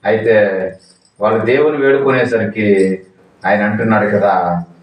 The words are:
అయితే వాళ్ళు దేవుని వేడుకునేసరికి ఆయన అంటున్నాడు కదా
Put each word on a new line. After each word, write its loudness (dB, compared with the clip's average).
అయితే 2
వాళ్ళు 0
దేవుని 2
వేడుకునేసరికి 0
ఆయన 0
అంటున్నాడు -2
కదా -2